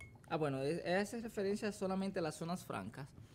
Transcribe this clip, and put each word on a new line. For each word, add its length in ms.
ah, 80
bueno, 260
e-, 380
esa 160
es 60
referencia 500
solamente 480
a 20
las 140
zonas 280
francas. 440